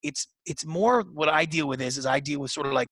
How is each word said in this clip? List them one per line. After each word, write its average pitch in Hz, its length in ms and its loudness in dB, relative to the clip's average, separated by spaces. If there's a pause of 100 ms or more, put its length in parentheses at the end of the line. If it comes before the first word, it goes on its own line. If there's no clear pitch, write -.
It's, 147 240 -6 (180)
it's - 220 -8
more 208 460 2
what 151 160 2
I 156 160 4
deal 156 240 0
with 131 120 -2
is, 127 180 -2
is 131 60 -8
I 135 140 2
deal 143 220 -4
with 135 100 -6
sort 147 160 -2
of, 139 60 0
like, 143 200 2